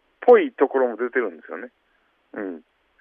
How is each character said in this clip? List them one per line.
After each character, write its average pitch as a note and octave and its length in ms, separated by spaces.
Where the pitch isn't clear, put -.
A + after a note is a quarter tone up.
ぽ A#3+ 180
い D3 140
と C#3 160
こ C3+ 120
ろ B2+ 100
も A2 80
出 A#2+ 140
て C3 80
る G#2+ 120
ん D#2+ 60
で - 80
す - 60
よ D#2+ 80
ね。 B2 100
う - 80
ん。 F2 200